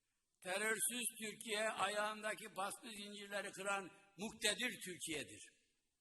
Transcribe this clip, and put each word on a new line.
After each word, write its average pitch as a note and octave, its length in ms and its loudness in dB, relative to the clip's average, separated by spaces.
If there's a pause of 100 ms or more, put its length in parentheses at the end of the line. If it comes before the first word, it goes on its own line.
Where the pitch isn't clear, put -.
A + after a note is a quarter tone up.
(420)
Terörsüz G#3+ 800 2
Türkiye, G#3+ 500 0
ayağındaki G#3 840 2
paslı G3 360 -2
zincirleri G3+ 600 -4
kıran F#3+ 400 0 (260)
muktedir G#3+ 680 2
Türkiye'dir. D3+ 640 -4 (520)